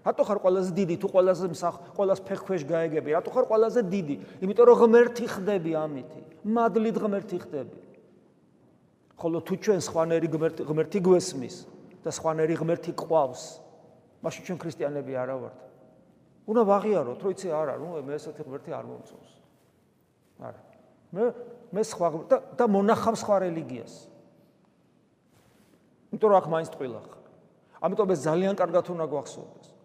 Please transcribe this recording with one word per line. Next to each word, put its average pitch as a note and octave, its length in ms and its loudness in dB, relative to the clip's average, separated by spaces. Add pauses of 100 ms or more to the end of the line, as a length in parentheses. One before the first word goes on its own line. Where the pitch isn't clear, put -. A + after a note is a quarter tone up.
რატო - 240 0
ხარ G3+ 140 0
ყველაზე F#3 340 2
დიდი, E3+ 240 0
თუ F#3 120 -4
ყველაზე F#3 400 4
მსახ-, E3+ 320 -4 (100)
ყველას F#3+ 300 0
ფეხქვეშ F#3+ 440 -6
გაეგები? D#3 460 -2
რატო E3+ 220 0
ხარ B3+ 140 2
ყველაზე A3 360 2
დიდი? F3 340 -2 (200)
იმიტომ G#3 280 4
რომ A#3+ 120 12
ღმერთი A#3 500 6
ხდები F#3 460 -2
ამითი, D3+ 480 -6 (220)
მადლით A3+ 540 2
ღმერთი G3 420 -2
ხდები. - 400 -10 (1400)
ხოლო E3 220 -2
თუ E3+ 160 -6
ჩვენ F#3+ 240 0
სხვანაირი E3 480 0
ღმერთ-, D#3+ 320 -2
ღმერთი D#3 400 -2
გვესმის E3+ 560 2 (420)
და E3 140 -8
სხვანაირი D#3+ 420 0
ღმერთი E3 380 -2
ყვავს, D3 500 0 (760)
მაშინ - 260 -10
ჩვენ F3 180 -8
ქრისტიანები C#3+ 540 -8
არა B2+ 220 -6
ვართ. A#2 220 -14 (920)
უნდა A3+ 140 4
ვაღიაროთ, F#3+ 580 2
რომ F#3+ 120 -2
იცი, F#3 160 -8
არა, D3+ 280 -2
ნუ C#3+ 120 -10 (100)
მე C3+ 140 -8
ესეთი D3+ 300 -10
ღმერთი C#3 300 -14
არ B2 120 -10
მომწონს. - 460 -18 (1080)
არა. A#2 220 -16 (520)
მე, G3 120 -2 (440)
მე F#3+ 120 -6
სხვა F3+ 280 -2
ღმ-, D#3 180 -6
და, C4 100 4 (140)
და - 160 0
მონახავ G#3 500 2
სხვა G#3 220 0
რელიგიას. D#3 560 -6 (2250)
იმიტომ G#3+ 160 2
რომ G3+ 100 8
აქ F3+ 80 2
მაინც D#3+ 240 -2
ტყილა A#2+ 300 -10
ხარ. - 220 -20 (560)
ამიტომ F#3+ 320 0
ეს E3 100 2
ძალიან F3 340 2
კარგად F3 320 2
უნდა E3+ 220 -4
გვახსოვდეს. - 600 -10 (160)